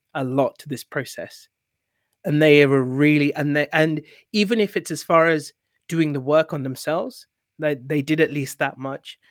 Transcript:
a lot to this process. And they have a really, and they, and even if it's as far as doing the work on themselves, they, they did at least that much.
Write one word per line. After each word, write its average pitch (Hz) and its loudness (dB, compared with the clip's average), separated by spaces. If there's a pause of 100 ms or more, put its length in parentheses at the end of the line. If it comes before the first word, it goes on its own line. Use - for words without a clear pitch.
(140)
a 143 -4
lot 131 -2
to - -16
this 139 -10
process. - -12 (720)
And 147 0
they 147 8
have 143 6
a 139 4
really, 143 2
and 147 -2
they, 147 -2
and 160 0 (300)
even 208 0
if 202 -2
it's 175 -8
as 151 -8
far 165 4
as 156 0 (360)
doing 160 0
the 139 -4
work 151 2
on 143 -6
themselves, 156 -8 (320)
they, 151 -2
they 139 -4
did 156 0
at 151 2
least 139 -6
that 139 -4
much. 135 -12 (140)